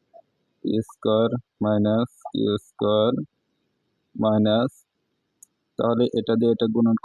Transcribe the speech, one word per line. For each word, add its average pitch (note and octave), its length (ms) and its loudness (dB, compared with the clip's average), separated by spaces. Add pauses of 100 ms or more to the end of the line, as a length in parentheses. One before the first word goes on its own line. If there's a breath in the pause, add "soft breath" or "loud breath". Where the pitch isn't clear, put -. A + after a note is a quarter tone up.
(880)
স্কয়ার A2 400 0 (340)
মাইনাস G#2+ 460 0 (220)
কিউ G#2+ 200 -2 (160)
স্কয়ার G#2+ 460 0 (1000)
মাইনাস, A2 560 0 (1080)
তাহলে A#2 240 0 (160)
এটা A2+ 200 -2
দিয়ে A#2 160 2
এটা A2+ 200 -2
গুণন A2+ 300 2